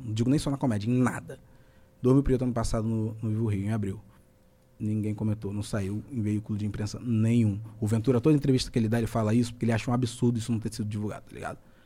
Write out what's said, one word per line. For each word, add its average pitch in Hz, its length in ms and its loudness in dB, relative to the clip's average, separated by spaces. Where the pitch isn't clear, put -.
Não 110 100 -6
digo 120 160 2
nem 139 100 4
só 147 100 -2
na 139 80 -2
comédia, 110 320 0
em 123 40 2
nada. 127 460 0
Dormir 131 220 6
Preto 131 200 2
ano 123 100 0
passado 113 340 -2
no, 110 340 -2
no 110 80 -2
Vivo 110 180 0
Rio, 98 180 -2
em 107 60 -2
abril. 101 280 -4
Ninguém 107 360 -2
comentou, 107 360 -2
não 104 120 -4
saiu 101 480 -4
em 120 100 -4
veículo 104 360 -2
de 104 80 -4
imprensa 107 380 -6
nenhum. 113 560 2
O 107 80 0
Ventura, 113 340 2
toda 156 140 6
entrevista 135 340 2
que - 80 -2
ele 113 100 2
dá, 117 120 2
ele 110 80 0
fala 110 260 0
isso, 117 180 2
porque - 140 -6
ele 113 60 2
acha 113 180 0
um 123 40 2
absurdo 120 440 0
isso 110 140 -4
não 110 80 0
ter 110 120 -4
sido 107 160 -4
divulgado, 104 400 -6
tá - 60 -18
ligado? - 240 -10